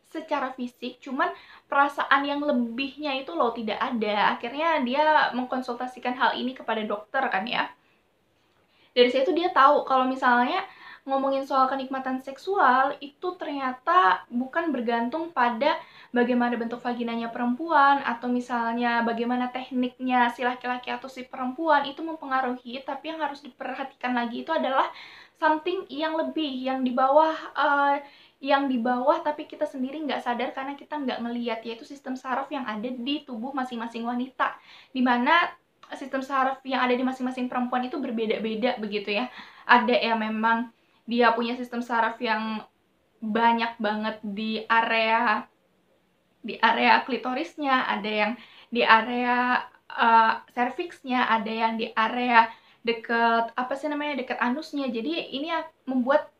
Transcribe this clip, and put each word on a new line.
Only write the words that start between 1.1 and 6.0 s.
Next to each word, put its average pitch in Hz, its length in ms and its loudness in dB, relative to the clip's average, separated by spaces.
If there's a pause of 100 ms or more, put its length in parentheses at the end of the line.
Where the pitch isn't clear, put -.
perasaan 277 560 2
yang 285 160 -2
lebihnya 269 800 -2
itu 339 160 -10
loh 247 160 2
tidak 214 240 -6
ada. 214 560 0
Akhirnya 285 480 -2
dia 277 560 2
mengkonsultasikan 254 800 -6